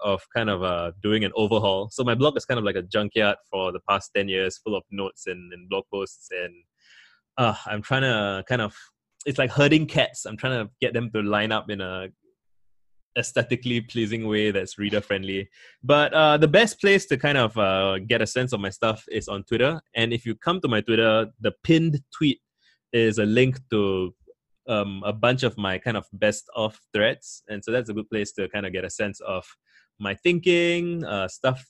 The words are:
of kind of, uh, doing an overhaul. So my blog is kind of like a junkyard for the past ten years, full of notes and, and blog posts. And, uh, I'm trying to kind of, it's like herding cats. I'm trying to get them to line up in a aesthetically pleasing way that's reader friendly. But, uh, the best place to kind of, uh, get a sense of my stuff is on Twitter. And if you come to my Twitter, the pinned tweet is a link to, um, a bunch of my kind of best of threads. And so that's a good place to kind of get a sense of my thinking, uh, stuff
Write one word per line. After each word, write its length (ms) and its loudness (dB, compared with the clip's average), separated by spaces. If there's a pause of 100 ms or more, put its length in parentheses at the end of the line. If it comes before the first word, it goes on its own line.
of 320 -2
kind 140 0
of, 140 0
uh, 300 -2 (100)
doing 220 2
an 120 -2
overhaul. 540 2
So 120 -4
my 120 2
blog 240 2
is 80 -10
kind 120 0
of 60 -2
like 120 0
a 60 -4
junkyard 540 0 (140)
for 220 -2
the 80 -8 (100)
past 260 -2
ten 100 0
years, 300 -2
full 180 -6
of 160 -4
notes 360 -8
and, 260 -12
and 160 -20
blog 240 -4
posts. 400 -8
And, 220 -8 (800)
uh, 180 2 (120)
I'm 160 -6
trying 200 -2
to 460 -2
kind 140 0
of, 120 -6 (520)
it's 120 -4
like 120 0
herding 360 4
cats. 380 -2
I'm 140 -12
trying 260 -2
to 60 -12 (100)
get 140 0
them 180 -2
to 80 -2
line 320 0
up 160 -4
in 140 -6
a 260 -8 (1080)
aesthetically 640 -2
pleasing 480 -4
way 240 2
that's 260 -4
reader 220 0
friendly. 480 -4 (340)
But, 320 4
uh, 220 6
the 120 6
best 320 4
place 260 4
to 100 0
kind 200 2
of, 220 2
uh, 400 2
get 240 2
a 40 0
sense 260 -2
of 80 -2
my 100 -4
stuff 400 -2
is 180 -6
on 160 -6
Twitter. 360 0 (140)
And 180 2
if 120 -4
you 120 -2
come 240 -2
to 80 -2
my 120 2
Twitter, 460 4 (140)
the 120 -2 (120)
pinned 360 4 (160)
tweet 240 2 (520)
is 260 2
a 60 4
link 340 2 (120)
to, 440 0 (540)
um, 360 -2
a 80 -2
bunch 300 2
of 160 0
my 200 -2
kind 180 -4
of 160 -6
best 320 0 (100)
of 240 -4 (160)
threads. 540 0
And 160 -10
so 80 -4
that's 160 -2
a 60 -6
good 140 -6
place 240 -4
to 180 -4
kind 160 -6
of 60 -8
get 120 -4
a 60 -8
sense 300 -6
of 240 -6 (540)
my 160 -4
thinking, 880 0
uh, 220 -4
stuff 440 -2